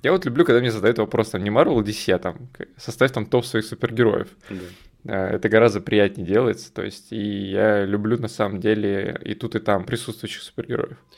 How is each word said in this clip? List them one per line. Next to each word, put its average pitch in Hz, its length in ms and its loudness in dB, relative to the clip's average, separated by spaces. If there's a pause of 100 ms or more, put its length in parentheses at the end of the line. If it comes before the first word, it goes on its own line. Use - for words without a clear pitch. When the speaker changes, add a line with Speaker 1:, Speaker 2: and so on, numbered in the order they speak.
Speaker 1:
я 143 80 4
вот 190 120 2
люблю, 139 200 2
когда 123 160 6
мне 123 100 2
задают 110 280 2
вопрос, 110 320 0
там, 95 120 -4
не 104 80 -2
Marvel, 127 320 4
D 104 100 -2
C, - 200 -2
а 90 80 2
там, 90 160 -6 (160)
к-, - 240 -16
составь - 340 0
там 113 160 -4
топ 120 180 2
своих 110 200 -2
супергероев. - 640 0 (200)
Speaker 2:
Да. 95 80 -10 (760)
Speaker 1:
Э, - 20 0
это 104 140 -2
гораздо 110 320 6
приятнее 101 440 0
делается, 107 480 0
то 98 120 -8
есть - 280 -14
и 101 380 -6
я 101 340 2
люблю 104 340 0
на 110 100 -6
самом 101 320 -4
деле 104 640 0
и 101 100 -6
тут, - 220 -8
и - 20 -2
там 98 260 0
присутствующих - 580 -8
супергероев. - 540 -8 (200)